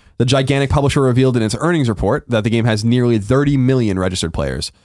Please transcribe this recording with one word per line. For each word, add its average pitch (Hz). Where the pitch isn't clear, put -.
The -
gigantic 139
publisher 143
revealed 127
in 117
its 107
earnings 156
report 113
that 110
the 113
game 113
has 107
nearly 120
thirty 135
million 123
registered 90
players, 69